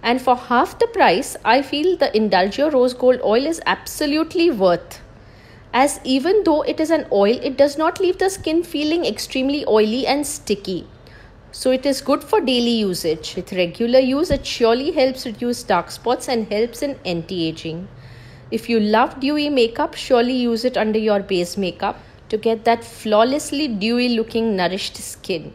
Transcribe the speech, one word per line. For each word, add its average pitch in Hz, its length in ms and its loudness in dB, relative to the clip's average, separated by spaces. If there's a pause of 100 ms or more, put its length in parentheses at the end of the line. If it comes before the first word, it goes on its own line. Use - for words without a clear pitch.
And 247 200 0
for 247 140 4
half 247 440 0
the 466 80 4
price, 277 560 2
I 233 180 4
feel 302 360 0
the 277 180 2
Indulgio 214 560 2
Rose 254 220 2
Gold 254 280 2
Oil 233 240 2
is 330 200 -4
absolutely 320 840 -2
worth, 190 520 0 (720)
as 277 320 2
even 302 400 2
though 302 160 4
it - 180 -4
is 311 100 0
an 311 220 0
oil, 202 320 4
it 262 140 -4
does 277 200 4
not 320 220 0
leave 370 180 0
the 381 120 0
skin 330 340 -2
feeling 302 420 -2
extremely 262 640 -4
oily 220 400 2
and 285 180 0
sticky. 196 640 -6 (640)
So - 200 -2
it 262 140 0
is 277 140 0
good 294 240 0
for - 160 2
daily 247 300 0
usage. 175 680 -2
With 180 160 -10
regular 196 480 2
use, 269 300 2
it - 160 0
surely 247 460 2
helps 262 340 0
reduce 240 380 -4
dark 175 280 0
spots 254 380 -4
and 233 180 -2
helps 226 340 -2
in 277 220 -4
anti-aging. 165 840 -6 (640)
If 226 180 -6
you 233 100 2
love 220 400 2
dewy 294 300 0
makeup, 269 460 0
surely 247 380 2
use 240 300 0
it 247 140 0
under 214 220 0
your 214 200 2
base 185 380 -2
makeup 196 420 -4 (300)
to 220 80 -2
get 226 280 -2
that 226 200 2
flawlessly 262 840 0
dewy 233 420 0
looking 226 460 0
nourished 180 420 -2
skin. - 580 -8